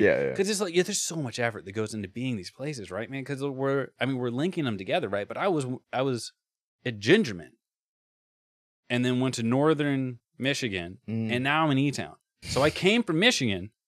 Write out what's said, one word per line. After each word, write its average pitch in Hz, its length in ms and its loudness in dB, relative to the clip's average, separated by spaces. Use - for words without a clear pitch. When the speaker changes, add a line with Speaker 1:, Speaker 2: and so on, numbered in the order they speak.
Speaker 1:
yeah, 69 160 6
yeah. 67 140 0
Speaker 2:
'Cause 190 160 0
it's 196 100 -2
like, 180 140 -4
yeah, 180 80 4
there's 196 180 -2
so - 140 -4
much 139 240 -6
effort 110 280 -2
that 98 60 -12
goes 110 220 -4
into 101 140 -6
being 123 280 -4
these 90 140 -10
places, 131 400 -10
right, 107 180 -6
man? 135 160 -8
'Cause 135 200 -6
we're, 135 460 0
I 127 60 2
mean, 135 100 0
we're 123 140 -2
linking 156 340 0
them 113 120 0
together, 107 320 -2
right? 101 200 -2
But 113 80 -8
I 151 100 -2
was, 156 200 2
I 123 100 0
was 131 300 -2
at 117 140 -4
Gingerman 107 520 4
and 123 140 2
then 127 160 2
went 127 160 0
to 120 80 -4
Northern 135 720 2
Michigan, 101 580 -4
Speaker 1:
Mm. 113 240 -2
Speaker 2:
and 123 120 0
now 151 200 2
I'm 151 80 2
in 135 60 4
E-Town. 135 360 -2
So - 180 0
I 151 80 6
came 208 320 4
from 160 160 0
Michigan 113 520 2